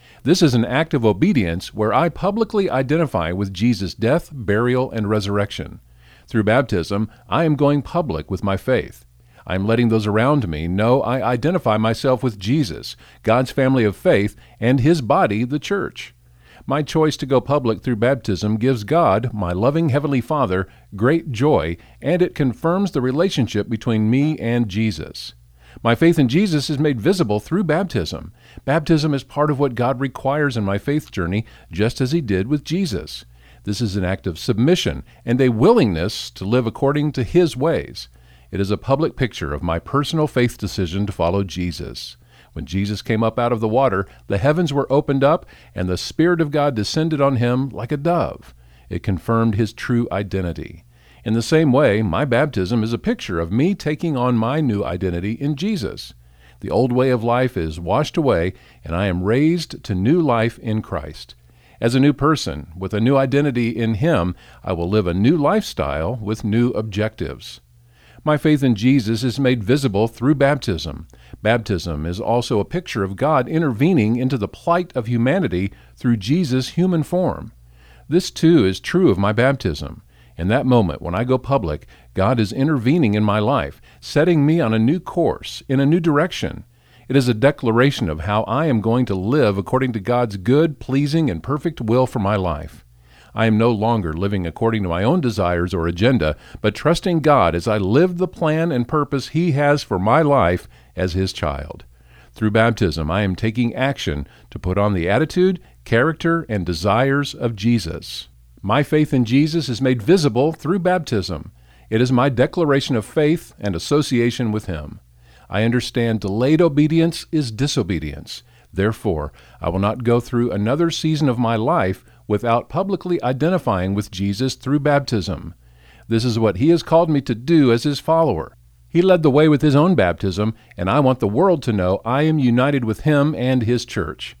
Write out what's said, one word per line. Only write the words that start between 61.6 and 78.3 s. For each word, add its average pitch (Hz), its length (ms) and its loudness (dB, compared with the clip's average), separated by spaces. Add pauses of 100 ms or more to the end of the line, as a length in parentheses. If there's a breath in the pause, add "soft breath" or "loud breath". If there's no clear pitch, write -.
As 120 140 0
a 131 60 4
new 143 120 6
person, 82 640 -2
with 95 180 -6
a 104 60 0
new 131 160 4
identity 135 520 0
in 113 260 -2
him, 98 400 0 (300 loud breath)
I 92 80 -4
will 85 160 -4
live 101 180 2
a 87 80 0
new 120 220 4
lifestyle 120 800 -2
with 110 260 -6
new 117 280 2
objectives. 104 920 -6 (640 soft breath)
My 151 140 2
faith 151 260 2
in 127 120 4
Jesus 113 500 2
is 127 160 -2
made 127 240 0
visible 117 420 2
through 131 280 0
baptism. 95 760 -2 (320 loud breath)
Baptism 92 640 -2
is 90 160 -4
also 113 400 0
a 98 60 -2
picture 165 360 -6
of 98 140 -4
God 135 320 0
intervening 135 680 2
into 131 200 0
the 101 100 -2
plight - 480 -2
of 117 140 -4
humanity 120 640 0 (240 soft breath)
through 117 220 0
Jesus' 127 500 0
human 170 340 0
form. 143 520 -4 (560 soft breath)
This 180 200 0